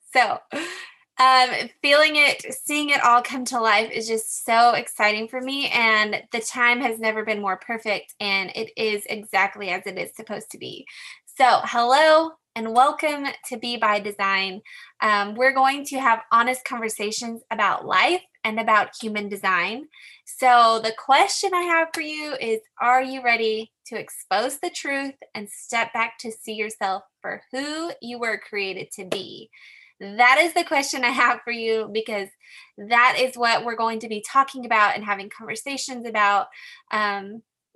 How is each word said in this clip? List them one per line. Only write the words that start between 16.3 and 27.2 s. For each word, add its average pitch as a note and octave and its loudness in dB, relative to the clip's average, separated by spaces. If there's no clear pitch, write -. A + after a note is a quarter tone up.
honest A#3+ 2
conversations A3+ -6
about G#3 0
life C#4+ 2
and A3 -4
about A3 2
human G#3 -6
design. G3 -2
So A#3 6
the A3 -4
question F#4+ 2
I F4 2
have E4 0
for E4 -4
you D4+ -8
is, A3+ -2
are B3 4
you C4 -8
ready A3+ 0
to A3+ -12
expose A3+ -4
the F4 -6
truth C#4 -6
and G#3 -12
step A3+ -6
back A3+ -4
to A3+ -10
see A3 -12
yourself G#3 -6